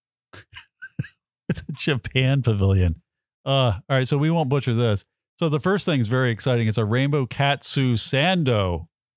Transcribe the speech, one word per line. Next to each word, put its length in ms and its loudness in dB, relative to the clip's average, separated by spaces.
<laughs> 1400 -14
Japan 680 0
Pavilion. 600 2
Uh, 40 -6
all 400 0
right, 180 2
so 100 0
we 140 0
won't 180 0
butcher 240 0
this. 320 0
So 100 0
the 100 0
first 260 0
thing's 220 0
very 240 0
exciting. 360 0
It's 120 0
a 60 2
Rainbow 420 0
Katsu 680 0
Sando. 920 0